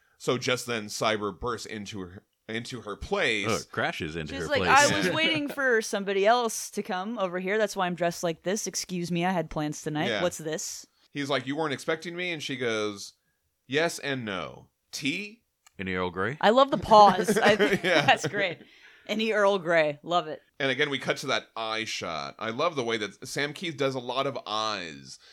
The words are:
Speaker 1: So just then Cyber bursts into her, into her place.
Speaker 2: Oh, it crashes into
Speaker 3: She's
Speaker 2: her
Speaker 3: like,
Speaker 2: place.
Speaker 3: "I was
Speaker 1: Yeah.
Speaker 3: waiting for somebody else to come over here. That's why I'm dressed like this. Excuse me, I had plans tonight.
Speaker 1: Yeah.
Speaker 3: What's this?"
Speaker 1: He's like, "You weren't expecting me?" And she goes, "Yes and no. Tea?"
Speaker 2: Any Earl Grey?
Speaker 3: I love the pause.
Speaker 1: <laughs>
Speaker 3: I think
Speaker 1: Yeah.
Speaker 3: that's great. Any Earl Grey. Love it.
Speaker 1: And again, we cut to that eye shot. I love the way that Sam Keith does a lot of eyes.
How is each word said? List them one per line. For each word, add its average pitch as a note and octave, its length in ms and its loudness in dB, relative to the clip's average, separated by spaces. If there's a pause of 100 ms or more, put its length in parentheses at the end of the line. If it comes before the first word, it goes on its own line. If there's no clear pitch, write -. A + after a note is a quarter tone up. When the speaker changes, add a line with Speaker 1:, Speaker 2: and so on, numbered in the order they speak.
(180)
Speaker 1:
So B2+ 200 0
just B2+ 300 -2
then A2+ 180 -4
Cyber G#2 500 0
bursts A#2 300 -6
into G#2 320 -10
her, F2+ 240 -12 (260)
into C#3 340 -8
her D3+ 120 -6
place. B2+ 560 0
Speaker 2:
Oh, G2+ 60 2
it D2 160 -6
crashes A2 420 -2
into D#2+ 200 -6
Speaker 3:
She's - 100 -6
Speaker 2:
her - 40 -4
Speaker 3:
like, C#4+ 140 2
Speaker 2:
place. - 80 2 (220)
Speaker 3:
"I - 40 0
was - 120 0
Speaker 1:
Yeah. - 60 0
Speaker 3:
waiting D#4 340 0
for B3+ 340 2
somebody G3 420 -2
else A#3 460 2
to G#3 140 -6
come G#3 340 -6
over F3+ 220 -2
here. F#3+ 180 0
That's G#3 160 0
why F#3+ 120 0
I'm F3+ 100 -2
dressed E3+ 260 0
like E3 220 -4
this. F3+ 240 -2
Excuse F3 420 -4
me, F3 140 0
I F#3+ 80 2
had E3 180 -2
plans D3+ 320 -4
tonight. D#3 280 -2
Speaker 1:
Yeah. G3+ 120 0
Speaker 3:
What's F3+ 160 -2
this?" - 480 -8 (260)
Speaker 1:
He's C#3+ 160 -4
like, C3+ 160 0
"You C#3 120 -4
weren't D3+ 180 -2
expecting E3 400 -4
me?" F3+ 160 -4
And D#3 100 -6
she C3+ 160 -6
goes, G#2+ 580 -2 (520)
"Yes D#3 320 0
and C3 260 -4
no. E2 440 -6 (240)
Tea?" G3 480 -6 (360)
Speaker 2:
Any F#2 180 -4
Earl F#2 160 0
Grey? G2 300 -2
Speaker 3:
I G3 100 6
love C4+ 200 6
the D4+ 80 0
pause. G3 600 6
Speaker 1:
<laughs> - 0 -
Speaker 3:
I A3+ 180 6
think G3+ 260 2
Speaker 1:
Yeah. D#3+ 240 4
Speaker 3:
that's G3+ 220 6
great. F#3 300 -2 (500)
Any A3 240 0
Earl G3+ 260 4
Grey. D#3 460 2
Love E3 240 0
it. D3+ 120 -10 (200)
Speaker 1:
And C#3 100 2
again, C#3 180 2
we C#3 120 0
cut C#3 180 0
to D3+ 80 -8
that A2+ 200 0 (100)
eye A2 280 -2
shot. D#2+ 540 -6
I A2 120 -4
love D3+ 260 0
the B2+ 80 0
way A2+ 140 0
that G#2 280 -8
Sam D3 260 -4
Keith D#3 240 -8
does C3+ 200 0
a - 20 -4
lot B2 300 -2
of A#2+ 180 -6
eyes. F#2 720 -4 (140)